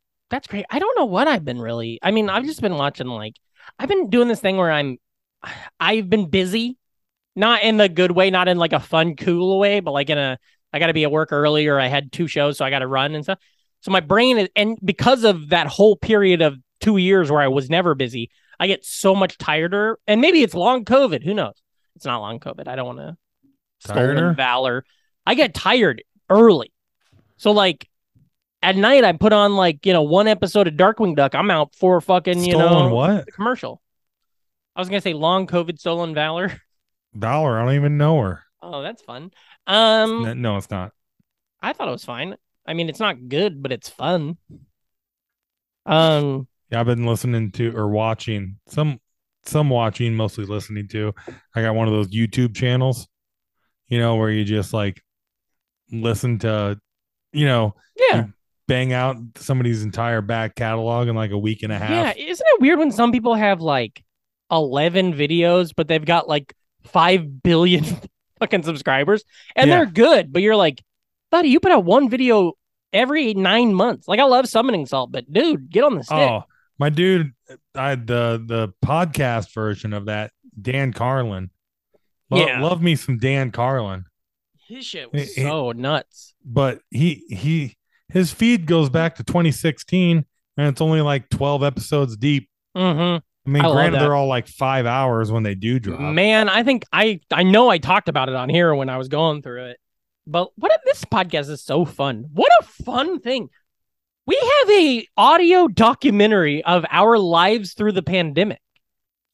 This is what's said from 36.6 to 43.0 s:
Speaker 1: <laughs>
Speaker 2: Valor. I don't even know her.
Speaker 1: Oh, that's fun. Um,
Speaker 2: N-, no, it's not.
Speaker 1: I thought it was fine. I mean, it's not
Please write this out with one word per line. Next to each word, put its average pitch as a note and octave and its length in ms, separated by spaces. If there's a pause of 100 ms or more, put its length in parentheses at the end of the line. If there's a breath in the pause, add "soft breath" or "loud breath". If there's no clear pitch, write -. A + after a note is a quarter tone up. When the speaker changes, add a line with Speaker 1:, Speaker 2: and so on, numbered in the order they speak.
Speaker 1:
<laughs> - 280
Speaker 2:
Valor. A#2 460
I A#2 60
don't C3 100
even C#3+ 220
know D3+ 240
her. F#2 220 (180)
Speaker 1:
Oh, E3 200
that's G3+ 200
fun. C#3+ 300 (360 soft breath)
Um, A3 580
Speaker 2:
N-, A#2+ 160
no, G#2+ 160
it's F#2+ 140
not. F#2+ 200 (680)
Speaker 1:
I A3+ 120
thought - 140
it - 40
was B2 120
fine. C#3 320 (320)
I D#3+ 60
mean, E3 160
it's - 100
not D3 300